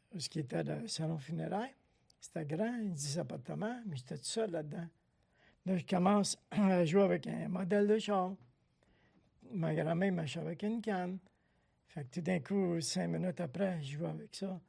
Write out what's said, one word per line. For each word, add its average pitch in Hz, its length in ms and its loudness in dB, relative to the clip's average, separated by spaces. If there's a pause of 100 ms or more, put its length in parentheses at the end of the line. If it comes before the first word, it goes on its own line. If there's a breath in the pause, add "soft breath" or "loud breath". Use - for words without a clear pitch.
(120)
où 185 60 -8
ce 139 100 -6
qui 156 120 -4
était 156 240 -2
le 151 240 -4
salon 160 300 -2
funéraire. 165 500 -4 (520)
C'était - 240 -8
grand, 214 380 -2
dix 147 380 -4
appartements, 160 680 -4
mais 170 100 -6
j'étais 135 200 -8
tout 127 80 -10
seul 220 260 -2
là-dedans. 160 360 -6 (800)
Là, 185 120 2
je 170 80 -2
commence 196 600 4
<clears throat> - 60 -20
à 190 340 6
jouer 180 180 6
avec 180 260 4
un 170 200 -4
modèle 196 380 2
de 214 120 6
char. 196 340 2 (1200)
Ma 165 220 0
grand-mère 165 380 2
marchait 165 280 -2
avec 160 240 -6
une 226 180 -2
canne. 185 360 -2 (680)
Fait - 180 -10
que - 100 -14
tout 185 80 -4
d'un 175 180 2
coup, 175 400 0
cinq 170 260 -2
minutes 170 340 -2
après, 175 400 -2
je 143 160 -6
jouais 165 120 -2
avec 156 260 -8
ça. 185 340 -6